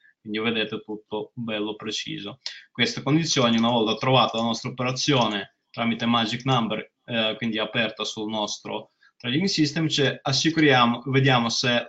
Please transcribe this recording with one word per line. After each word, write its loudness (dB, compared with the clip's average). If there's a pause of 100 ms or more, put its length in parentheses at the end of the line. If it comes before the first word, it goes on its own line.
(200)
Quindi -8
vedete -2
tutto -10
bello -6
preciso. -8 (320)
Queste -2
condizioni, 4
una 4
volta 2
trovata 2
la 0
nostra -4
operazione 0 (120)
tramite -2
magic 0
number, 0 (120)
eh, -2
quindi -4
aperta -2
sul -6
nostro -6 (220)
trading -2
system, 0
ci 0 (160)
assicuriamo, 4
vediamo 4
se 0